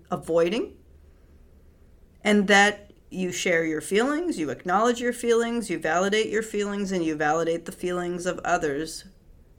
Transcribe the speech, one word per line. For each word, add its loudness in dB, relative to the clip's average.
avoiding, 0
and 4
that 4
you -4
share 0
your -2
feelings, 0
you -4
acknowledge 0
your 0
feelings, 0
you -4
validate 0
your -2
feelings, -4
and 0
you 0
validate 0
the -8
feelings -6
of -4
others, -2